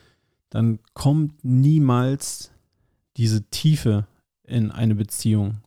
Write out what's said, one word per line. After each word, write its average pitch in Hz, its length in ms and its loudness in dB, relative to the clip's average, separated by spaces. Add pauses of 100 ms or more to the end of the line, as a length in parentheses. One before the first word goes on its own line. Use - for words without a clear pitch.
(500)
dann 110 280 0 (160)
kommt 147 500 0
niemals 131 1080 0 (640)
diese 107 340 -2
Tiefe 117 560 0 (380)
in 113 260 -2
eine 110 240 0
Beziehung. 104 720 -2